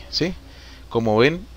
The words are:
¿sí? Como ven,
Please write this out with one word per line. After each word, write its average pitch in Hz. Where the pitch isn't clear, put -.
¿sí? 175
Como 113
ven, 160